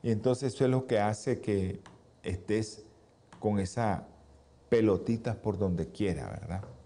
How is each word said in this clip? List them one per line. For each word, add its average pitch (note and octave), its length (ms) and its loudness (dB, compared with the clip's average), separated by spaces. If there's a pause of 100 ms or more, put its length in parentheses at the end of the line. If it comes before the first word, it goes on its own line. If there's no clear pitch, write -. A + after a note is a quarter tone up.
Y A#2+ 100 0
entonces B2 420 2
eso - 100 0
es B2+ 80 6
lo B2+ 160 2
que A2+ 120 4
hace G#2+ 420 0
que F#2+ 400 0 (420)
estés G#2+ 640 -4 (560)
con G#2 180 0
esas G2 440 -2 (640)
pelotitas A2+ 680 2
por G2+ 220 -2
donde F#2 320 0
quiera, D2 400 -2
¿verdad? F#2 340 -8 (220)